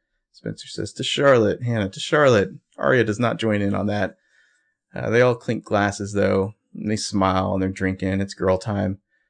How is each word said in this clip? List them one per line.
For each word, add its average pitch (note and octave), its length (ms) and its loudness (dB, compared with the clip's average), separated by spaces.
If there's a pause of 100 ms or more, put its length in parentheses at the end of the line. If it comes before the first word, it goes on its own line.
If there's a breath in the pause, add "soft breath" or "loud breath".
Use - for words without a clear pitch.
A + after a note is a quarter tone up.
(320)
Spencer - 360 -12
says, G#2 260 -10
"To - 100 -8
Charlotte, B2 580 4
Hannah, A#2 280 -2
to - 100 -14
Charlotte." C3 500 4 (300)
Arya C3 240 2
does G#2 160 -2
not A2+ 180 0
join G#2 240 0
in G2+ 140 0
on G2 100 -2
that. G#2 300 -2 (800)
Uh, A2+ 160 -4
they A#2 100 4
all B2 140 4
clink A#2 280 -6
glasses, G2+ 500 -2
though, G2 420 0 (180)
and A2 160 -6
they G#2+ 60 0
smile F#2+ 580 0
and F#2+ 80 0
they're F#2+ 80 0
drinking. F#2+ 520 -2
It's G2 120 -6
girl F#2 240 0
time. G2 400 -2 (320)